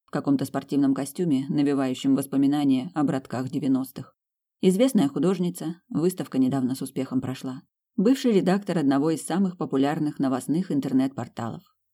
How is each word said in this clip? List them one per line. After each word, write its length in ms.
в 60
каком-то 320
спортивном 500
костюме, 540
навевающем 680
воспоминания 800
о 100
братках 460
девяностых. 640
Известная 480
художница, 800
выставка 520
недавно 360
с 60
успехом 400
прошла. 400
Бывший 380
редактор 460
одного 320
из 140
самых 320
популярных 640
новостных 540
интернет-порталов. 880